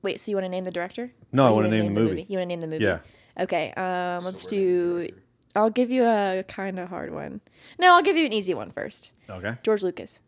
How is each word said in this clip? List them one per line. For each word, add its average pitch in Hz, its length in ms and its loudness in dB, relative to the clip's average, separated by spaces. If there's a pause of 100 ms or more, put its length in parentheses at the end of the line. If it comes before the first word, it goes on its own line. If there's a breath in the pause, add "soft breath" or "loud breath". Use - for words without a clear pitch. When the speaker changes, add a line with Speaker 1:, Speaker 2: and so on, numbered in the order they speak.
Speaker 1:
Wait, - 160 -2
so - 120 -4
you 202 60 0
wanna 190 120 -2
name 185 160 -6
the 185 80 -6
director? 190 400 -8 (180)
Speaker 2:
No, 135 140 6
Speaker 1:
Or - 20 8
Speaker 2:
I - 40 10
Speaker 1:
you 110 60 6
Speaker 2:
wanna 107 120 4
Speaker 1:
wanna 110 140 2
Speaker 2:
name 101 120 0
the 104 60 2
movie. 110 280 0
Speaker 1:
You 196 100 -4
wanna 180 80 -2
name 175 140 -6
the 165 60 -6
movie? 156 180 -2
Speaker 2:
Yeah. 85 140 2 (400 soft breath)
Speaker 1:
Okay, 170 360 -2
um, 180 480 -4
Speaker 3:
So 180 40 -8
Speaker 1:
let's 185 260 -8
Speaker 3:
we're 208 60 0
naming 190 80 2
the 180 100 2
Speaker 1:
do, 175 300 0
Speaker 3:
director. - 160 -16 (320)
Speaker 1:
I'll 214 160 4
give 240 200 0
you 254 140 2
a 202 440 2
kinda 190 380 -8
hard - 280 -10
one. 147 260 -10 (380 soft breath)
No, 359 160 8
I'll 349 80 8
give 349 140 2
you 320 100 2
an 226 60 -2
easy 190 220 -2
one 104 160 -6
first. - 420 -10 (180)
Speaker 2:
Okay. 98 320 -6
Speaker 1:
George 214 200 2
Lucas. - 460 -6